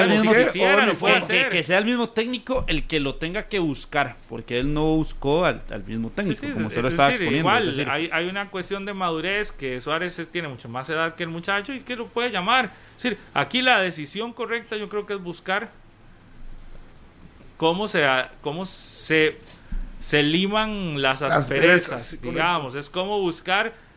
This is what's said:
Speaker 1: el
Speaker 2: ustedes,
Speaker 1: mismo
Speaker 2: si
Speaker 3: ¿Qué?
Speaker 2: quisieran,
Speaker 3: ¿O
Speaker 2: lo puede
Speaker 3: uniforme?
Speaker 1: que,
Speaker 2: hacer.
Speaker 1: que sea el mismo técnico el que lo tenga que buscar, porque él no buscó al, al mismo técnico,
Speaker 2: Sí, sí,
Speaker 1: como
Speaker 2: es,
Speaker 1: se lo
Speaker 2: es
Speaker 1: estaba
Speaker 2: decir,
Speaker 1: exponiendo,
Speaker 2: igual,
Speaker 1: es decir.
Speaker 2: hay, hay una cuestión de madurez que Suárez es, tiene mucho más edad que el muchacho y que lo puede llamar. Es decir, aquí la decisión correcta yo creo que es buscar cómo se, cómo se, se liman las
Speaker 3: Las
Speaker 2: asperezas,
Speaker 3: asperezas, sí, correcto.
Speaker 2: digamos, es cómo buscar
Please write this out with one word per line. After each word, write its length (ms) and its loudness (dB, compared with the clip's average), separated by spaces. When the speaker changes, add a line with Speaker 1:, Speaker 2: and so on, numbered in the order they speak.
Speaker 1:
el 60 6
Speaker 2:
ustedes, 120 6
Speaker 1:
mismo 120 6
Speaker 2:
si 60 8
Speaker 3:
¿Qué? 60 6
Speaker 2:
quisieran, 280 4
Speaker 3:
¿O 180 6
Speaker 2:
lo 20 2
puede 200 4
Speaker 3:
uniforme? 200 0
Speaker 1:
que, 60 4
Speaker 2:
hacer. 120 0
Speaker 1:
que 100 2
sea 160 4
el 60 2
mismo 260 0
técnico 580 -2
el 180 0
que 140 0
lo 140 -2
tenga 300 -6
que 140 -4
buscar, 580 -2
porque 320 -4
él 140 0
no 100 2
buscó 500 2
al, 240 0
al 140 -8
mismo 260 -4
técnico, 300 -2
Speaker 2:
Sí, 80 -8
sí, 40 -4
Speaker 1:
como 160 -2
Speaker 2:
es, 60 -8
Speaker 1:
se 80 0
lo 60 2
Speaker 2:
es 60 0
Speaker 1:
estaba 160 4
Speaker 2:
decir, 120 0
Speaker 1:
exponiendo, 280 0
Speaker 2:
igual, 200 2
Speaker 1:
es 60 -4
decir. 140 -2
Speaker 2:
hay, 220 -2
hay 160 -2
una 220 -6
cuestión 340 -6
de 100 -8
madurez 580 -2
que 280 -6
Suárez 380 -2
es, 100 -8
tiene 200 -6
mucho 200 -12
más 220 -8
edad 240 -2
que 80 -8
el 80 -6
muchacho 420 -4
y 80 -8
que 160 -8
lo 120 -8
puede 220 -2
llamar. 420 2
Es 80 -18
decir, 140 -2
aquí 300 0
la 180 6
decisión 520 -4
correcta 440 -6
yo 120 -6
creo 180 -6
que 80 -4
es 80 -8
buscar 480 -4
cómo 320 2
se, 180 2
cómo 240 -6
se, 760 0
se 220 2
liman 800 0
las 180 2
Speaker 3:
Las 140 0
Speaker 2:
asperezas, 340 4
Speaker 3:
asperezas, 140 -6
sí, 120 -6
correcto. 160 -8
Speaker 2:
digamos, 400 0
es 160 -8
cómo 300 -2
buscar 520 0